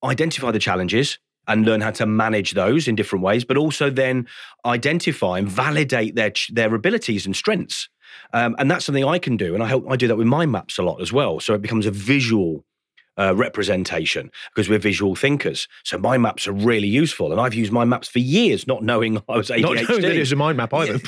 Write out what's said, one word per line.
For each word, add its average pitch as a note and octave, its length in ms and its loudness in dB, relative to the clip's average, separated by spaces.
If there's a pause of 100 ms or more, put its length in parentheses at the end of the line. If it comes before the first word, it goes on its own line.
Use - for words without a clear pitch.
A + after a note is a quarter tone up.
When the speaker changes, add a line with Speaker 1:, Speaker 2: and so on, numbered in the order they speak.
Speaker 1:
identify C3 480 0
the G#2+ 80 0
challenges F#2 580 0 (300)
and A2 180 2
learn A2 160 4
how G#2+ 80 -2
to G#2+ 160 -2
manage G#2+ 460 0
those A2+ 360 2
in A#2 60 0
different G2+ 300 -2
ways, A2 200 2
but C3 140 -2
also D3 320 0
then C3 380 0 (360)
identify A#2+ 760 0
and G2+ 100 -2
validate C3 640 0
their A2 160 0
ch-, - 240 -4
their A2+ 220 2
abilities A2 500 -2
and F#2+ 100 -4
strengths. - 540 -4 (420)
Um, A#2+ 280 0
and C#3 100 2
that's - 160 0
something C#3 180 0
I D#3+ 140 2
can C3 180 -2
do. F#2 200 -2
And A2 80 0
I A2+ 40 0
help, B2+ 220 0
I C3 60 0
do B2 120 2
that A2 80 2
with A2+ 120 2
mind D3+ 240 2
maps - 260 -4
a F#2 60 0
lot F2 180 -2
as F2 100 -4
well. A#2 280 0
So G#2+ 160 0
it G2 60 -2
becomes A2 260 -2
a G#2+ 40 0
visual, G2+ 760 0 (520)
uh, F#2+ 180 2
representation F#2 920 -2 (240)
because G2 160 0
we're G#2+ 80 4
visual G2 380 0
thinkers. C#3 520 -2 (160)
So F#2 140 -6
mind A#2+ 240 2
maps - 260 0
are G2+ 60 -4
really G#2 360 2
useful. A2+ 420 0
And G2+ 100 0
I've A#2+ 140 -2
used A2 160 -2
mind A#2+ 180 2
maps A#2+ 180 -2
for - 120 -2
years, D#3+ 480 2
not A#2 160 -2
knowing A2 340 0
<laughs> - 120 -8
I A2+ 80 0
was G#2 120 0
Speaker 2:
Not A#2 120 0
knowing A#3 180 2
Speaker 1:
A A#3 80 0
D A#3+ 60 2
H G#3+ 80 2
D. - 0 -
Speaker 2:
that F3 140 2
it D#3+ 40 2
was C3+ 140 0
a - 20 2
mind D3 220 2
map A#2 160 -2
either. C#3+ 340 0